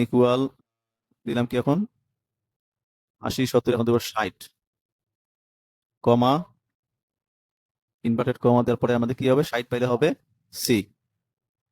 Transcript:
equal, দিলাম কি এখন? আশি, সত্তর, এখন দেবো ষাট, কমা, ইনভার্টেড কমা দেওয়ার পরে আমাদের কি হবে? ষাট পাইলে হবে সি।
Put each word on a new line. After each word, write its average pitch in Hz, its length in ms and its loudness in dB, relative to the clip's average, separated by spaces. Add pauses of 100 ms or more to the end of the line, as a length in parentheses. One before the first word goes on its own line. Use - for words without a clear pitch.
equal, 123 360 2 (840)
দিলাম 120 200 -2
কি - 100 -8
এখন? 143 220 0 (1400)
আশি, 113 260 -4
সত্তর, 123 280 0
এখন 117 100 -2
দেবো 117 140 2
ষাট, 107 400 -6 (1600)
কমা, 120 300 4 (1700)
ইনভার্টেড 120 340 -2
কমা 120 240 4
দেওয়ার 117 200 -2
পরে 123 120 2
আমাদের 120 220 -2
কি 127 140 -6
হবে? 139 140 4
ষাট 120 260 -6
পাইলে 123 160 -2
হবে 123 220 0 (440)
সি। - 260 0 (920)